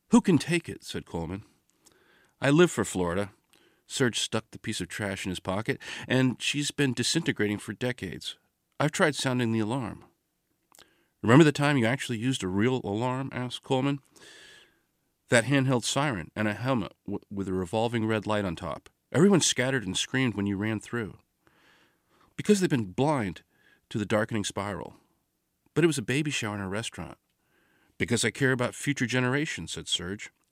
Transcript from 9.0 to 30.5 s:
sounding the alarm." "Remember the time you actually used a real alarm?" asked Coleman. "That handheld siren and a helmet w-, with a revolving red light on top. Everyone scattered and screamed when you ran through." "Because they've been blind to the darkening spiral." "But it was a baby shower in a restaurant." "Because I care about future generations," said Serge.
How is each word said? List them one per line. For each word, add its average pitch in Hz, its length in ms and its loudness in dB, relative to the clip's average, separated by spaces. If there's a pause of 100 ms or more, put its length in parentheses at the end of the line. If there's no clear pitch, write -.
sounding 123 360 0
the 113 80 2
alarm." 107 460 -4 (1160)
"Remember 123 200 10
the 147 80 6
time 143 260 2
you 113 100 2
actually 120 320 -2
used 131 240 -2
a 95 40 -2
real 110 360 0
alarm?" 127 480 -4
asked 123 320 -8
Coleman. 139 360 0 (1300)
"That - 160 4
handheld 135 400 2
siren 131 500 -2
and 107 120 -2
a 104 60 -2
helmet 117 400 -2 (140)
w-, 101 120 -6 (120)
with 98 160 -6
a 95 60 -2
revolving 110 520 0
red 110 220 0
light 104 180 0
on 85 100 -4
top. - 360 -10 (200)
Everyone 185 300 6
scattered 127 460 0
and 92 100 -2
screamed 131 380 0
when 101 100 0
you 101 100 0
ran 107 240 -2
through." 113 380 -8 (1160)
"Because 202 260 2
they've 185 80 2
been 110 240 0
blind 127 480 0 (480)
to - 80 -6
the 104 80 -2
darkening 107 400 0
spiral." 98 500 -6 (800)
"But 151 100 2
it 170 40 8
was 147 100 0
a 123 60 -2
baby 139 280 -2
shower 107 240 -4
in 101 60 -4
a 95 80 -4
restaurant." 92 480 -6 (800)
"Because 101 260 0
I 113 80 0
care 131 220 2
about 120 220 -2
future 135 300 -4
generations," 127 680 -2
said 78 160 -10
Serge. 92 420 -6 (200)